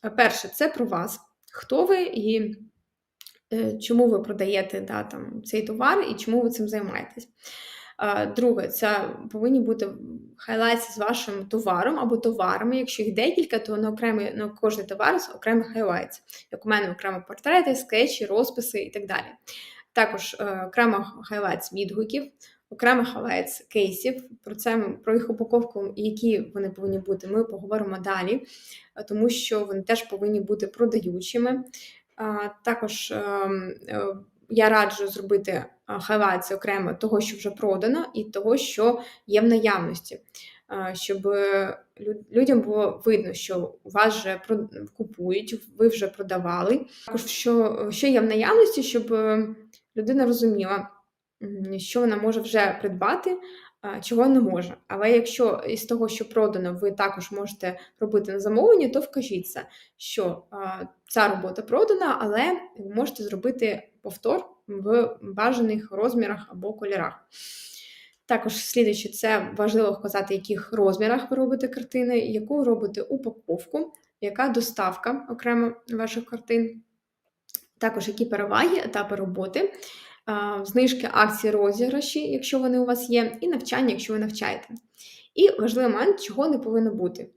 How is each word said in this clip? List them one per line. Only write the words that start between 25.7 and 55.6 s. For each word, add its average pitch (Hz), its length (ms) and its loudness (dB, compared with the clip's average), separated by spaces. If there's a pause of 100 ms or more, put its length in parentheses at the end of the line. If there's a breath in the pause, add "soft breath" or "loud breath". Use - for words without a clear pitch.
які 214 580 0
вони 196 160 -4
повинні 196 300 -4
бути, 185 280 -4
ми 214 160 0
поговоримо 202 540 -4
далі, 190 500 -2 (480 loud breath)
е, 214 80 -12
тому 214 260 0
що 220 360 -2
вони 196 160 -6
теж 226 220 0
повинні 208 380 -2
бути 208 260 -2
продаючими. 233 960 0 (540 loud breath)
А, 208 320 -6 (140)
також, 226 480 -4
ем, 196 640 -2 (140)
е, 202 180 -4 (440)
я 220 200 6
раджу 214 380 2
зробити, 196 440 0
е, 170 140 -4 (340)
хайлайтс 196 520 0
окремо 196 420 -2
того, 214 280 0
що - 160 -4
вже 202 140 -6
продано, 214 600 0
і 220 100 -4
того, 214 340 0
що 233 440 2 (260 loud breath)
є 208 140 4
в - 20 4
наявності. 202 760 2 (520 loud breath)
Е, 185 240 -6
щоб, 196 320 -4
е, 196 500 2 (240)
лю-, 214 300 -6
людям 247 300 6
було 208 440 0
видно, 208 280 2
що 180 500 -6
у 196 60 -18
вас 214 260 4
вже 190 320 -4
про-, 214 220 0 (280)
купують, 208 640 -4 (160)
ви 226 100 8
вже 214 200 2
продавали. 185 800 0 (200 loud breath)
Також, 233 200 -6
що, 226 680 2
що - 160 0
є 254 140 6
в - 20 4
наявності, 254 600 6
щоб, 226 300 -2
е, 220 420 2 (420 soft breath)
людина 254 280 2
розуміла, 202 640 2 (540)
м, 196 360 -8
що 208 200 -2
вона 226 180 4
може 220 240 0
вже 214 400 2
придбати, 208 560 -2 (440 loud breath)
а, 208 200 -10
чого 233 240 4
не 269 140 8
може. 180 380 0 (100)
Але 208 240 2
якщо 233 560 4